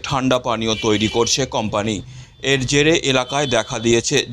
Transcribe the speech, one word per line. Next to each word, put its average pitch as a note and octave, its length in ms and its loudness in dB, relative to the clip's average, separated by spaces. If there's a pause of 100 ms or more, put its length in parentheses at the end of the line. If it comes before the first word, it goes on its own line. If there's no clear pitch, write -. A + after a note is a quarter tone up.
ঠান্ডা B2+ 360 0
পানীয় A2+ 420 -2
তৈরি G#2+ 260 2
করছে A#2 380 0
কোম্পানি। A2 560 -2 (420)
এর C3 220 0
জেরে C#3+ 260 2
এলাকায় C#3 560 0
দেখা A#2 320 -2
দিয়েছে A#2 540 2